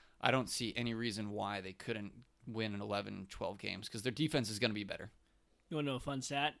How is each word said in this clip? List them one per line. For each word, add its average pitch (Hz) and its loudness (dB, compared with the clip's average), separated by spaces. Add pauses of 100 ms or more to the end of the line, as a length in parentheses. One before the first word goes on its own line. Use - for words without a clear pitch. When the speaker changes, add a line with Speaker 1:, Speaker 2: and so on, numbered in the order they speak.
(200)
Speaker 1:
I 123 6
don't 127 6
see 113 0
any 117 2
reason 110 0
why 101 0
they 92 -6
couldn't 104 -4 (340)
win 110 0
an 101 -2
eleven, 101 -2
twelve 95 -2
games, 98 -4
'cause 107 -4
their 127 2
defense 139 4
is 104 -2
gonna 113 4
be 104 0
better. - -6 (580)
Speaker 2:
You 165 -2
wanna 147 2
know 127 0
a 120 -2
fun 139 -4
stat? 143 0